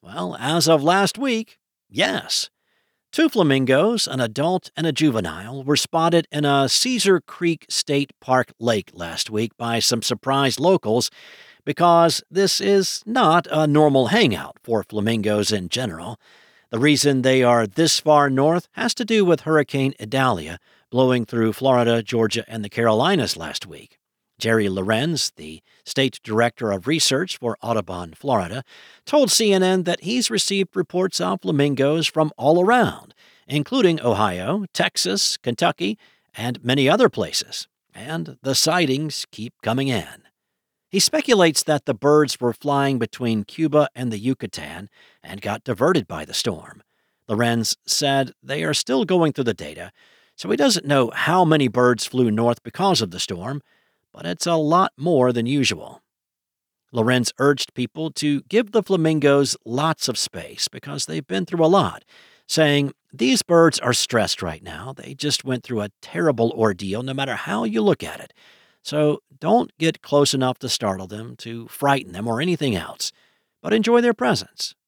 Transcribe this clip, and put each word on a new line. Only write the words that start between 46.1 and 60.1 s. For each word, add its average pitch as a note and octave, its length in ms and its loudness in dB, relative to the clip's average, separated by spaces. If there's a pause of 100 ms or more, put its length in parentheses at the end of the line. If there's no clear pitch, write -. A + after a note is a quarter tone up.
the - 80 -16
storm. - 520 -8 (420)
Lorenz A#2 500 -2 (100)
said C#3 540 -2
they C#3 220 -8
are D#3 120 -2
still B3+ 300 -2
going E3 280 2
through C#3 120 -4
the A2+ 80 0
data, E2+ 380 -12 (460)
so - 120 -12
he G#3+ 80 0
doesn't B3 300 0
know C3+ 260 2
how F3+ 320 2
many D3+ 220 4
birds B2 400 2
flew B2+ 240 2
north A#2 320 0
because F#3 400 0
of F#3+ 80 -4
the F2+ 80 -14
storm, G#2 440 -8 (480)
but - 140 -20
it's E3+ 220 -6
a E3+ 80 2
lot D#3+ 420 2
more C3 360 2
than A#2 140 0
usual. A#2+ 540 -2 (880)
Lorenz A#2+ 480 0
urged C#3 360 0
people D3+ 360 -6
to D3 380 -2
give G#3+ 240 -2
the A3 100 2
flamingos D3+ 720 2 (120)
lots C#3+ 420 -2
of A#2 100 -4